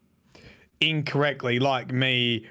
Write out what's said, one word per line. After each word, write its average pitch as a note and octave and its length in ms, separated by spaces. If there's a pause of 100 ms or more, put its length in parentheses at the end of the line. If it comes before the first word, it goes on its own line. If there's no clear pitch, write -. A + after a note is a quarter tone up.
(800)
incorrectly, C#3+ 760
like B2+ 340
me, B2 580